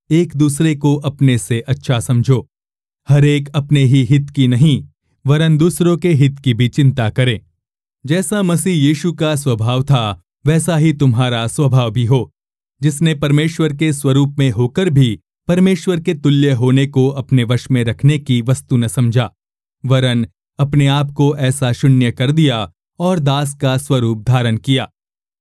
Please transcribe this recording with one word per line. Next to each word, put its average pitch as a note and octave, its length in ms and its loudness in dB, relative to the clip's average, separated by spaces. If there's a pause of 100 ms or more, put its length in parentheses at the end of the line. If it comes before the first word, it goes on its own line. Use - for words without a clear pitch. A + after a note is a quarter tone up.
(120)
एक E3+ 240 0
दूसरे D3+ 400 0
को C#3+ 200 0
अपने C#3 420 0
से A#2 240 -4
अच्छा C3 380 -4
समझो। A#2+ 500 -2 (600)
हर C#3+ 160 4
एक C#3+ 240 0
अपने C#3+ 340 0
ही C3 200 4
हित C#3+ 260 0
की C3 180 0
नहीं, B2 400 2 (380)
वरन D#3 320 2
दूसरों E3+ 400 2
के F3 160 0
हित C#3 260 2
की B2 140 0
भी A#2+ 140 0
चिंता C3 420 0
करे। B2 360 -2 (600)
जैसा F#3+ 380 -2
मसीह E3+ 400 0
यीशु D#3 300 0
का D#3 220 -4
स्वभाव B2+ 480 -2
था, A2+ 380 -2 (240)
वैसा D#3+ 320 0
ही D#3 160 2
तुम्हारा B2 540 0
स्वभाव B2+ 440 0
भी A#2 140 -2
हो, A#2+ 280 0 (480)
जिसने D#3 340 0
परमेश्वर D#3 600 0
के D#3 180 0
स्वरूप C#3+ 460 0
में C3+ 120 2
होकर B2 380 -2
भी B2+ 300 2 (280)
परमेश्वर F#3 520 0
के F3 140 -4
तुल्य C#3+ 380 2
होने B2+ 360 2
को C3+ 220 0
अपने C3 340 -2
वश A#2+ 280 -4
में B2 120 0
रखने C#3 360 0
की B2 220 -2
वस्तु B2+ 360 -2
न A#2 100 0
समझा, A#2+ 460 -2 (520)
वरन B2 420 0 (320)
अपने C#3+ 280 2
आप C#3+ 240 0
को C#3+ 260 0
ऐसा C3 340 -2
शून्य B2+ 400 2
कर C3 200 -2
दिया B2+ 420 0 (260)
और F3+ 200 0
दास C#3+ 340 -2
का C3 240 -2
स्वरूप A2+ 460 -2
धारण A#2+ 340 0
किया C3 340 -2 (500)